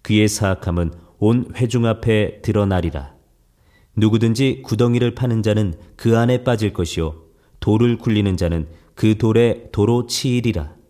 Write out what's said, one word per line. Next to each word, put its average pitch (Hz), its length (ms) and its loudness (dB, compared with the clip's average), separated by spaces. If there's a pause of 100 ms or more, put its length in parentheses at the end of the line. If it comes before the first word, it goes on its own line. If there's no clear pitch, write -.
그의 107 260 2
사악함은 92 640 -2 (280)
온 117 360 0
회중 120 300 0
앞에 110 560 0
드러나리라. 90 720 -2 (840)
누구든지 113 680 2
구덩이를 120 500 0
파는 113 300 -2
자는 104 320 0 (200)
그 113 220 2
안에 127 260 2
빠질 110 300 -2
것이요 80 520 -6 (340)
돌을 117 400 2
굴리는 101 380 0
자는 82 320 -2 (260)
그 110 240 2
돌에 113 520 2
도로 117 360 0
치이리라. 113 680 -4 (160)